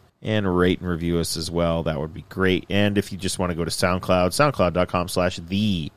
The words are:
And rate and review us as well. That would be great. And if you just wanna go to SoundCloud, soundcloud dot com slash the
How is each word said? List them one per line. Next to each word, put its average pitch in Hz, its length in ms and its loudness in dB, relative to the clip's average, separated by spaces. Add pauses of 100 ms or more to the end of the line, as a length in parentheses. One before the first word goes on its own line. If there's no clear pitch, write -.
(200)
And 101 380 0
rate 90 220 4
and 90 80 -6
review 85 320 0
us - 160 -4
as 82 160 -6
well. 85 320 0
That 78 160 -2
would 78 120 -6
be 80 160 -14
great. 92 400 0
And 101 300 2
if - 140 0
you 92 60 -8
just 92 200 -4
wanna 90 160 -2
go 82 100 -2
to 80 60 -2
SoundCloud, 90 600 2
soundcloud 117 420 2
dot 90 160 0
com 87 180 -2
slash 90 300 0
the 90 600 -2